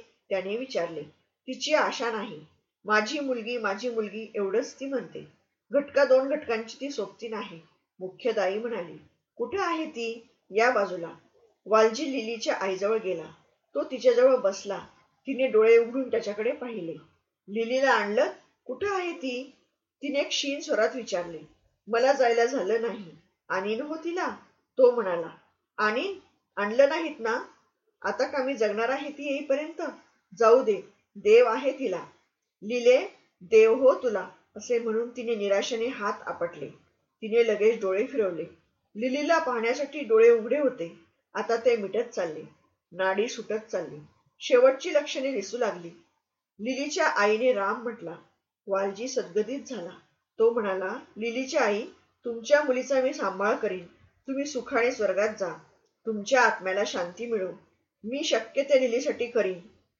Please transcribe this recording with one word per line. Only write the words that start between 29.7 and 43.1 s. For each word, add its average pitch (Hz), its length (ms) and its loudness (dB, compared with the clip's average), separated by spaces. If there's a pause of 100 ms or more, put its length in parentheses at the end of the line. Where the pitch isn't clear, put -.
जाऊ 233 260 8
दे, 208 180 0 (340)
देव 214 300 8
आहे 262 260 0
तिला." 185 340 -4 (580)
"लिले, 247 440 4 (340)
देव 220 320 8
हो 262 200 6
तुला," 208 360 -2 (280)
असे 233 220 -2
म्हणून 233 300 -2
तिने 240 260 -4
निराशेने 208 520 0
हात 220 260 -4 (120)
आपटले. 160 420 -8 (540)
तिने 226 260 2
लगेच 214 340 2
डोळे 190 240 0
फिरवले. 190 380 -2 (520)
लिलीला 285 440 0
पाहण्यासाठी 262 600 -2
डोळे 226 280 6
उघडे 233 300 4
होते. 170 400 -2 (340)
आता 233 220 -2
ते 233 200 4
मिटत 214 380 -2
चालले. 160 300 -6 (480)
नाडी 190 360 0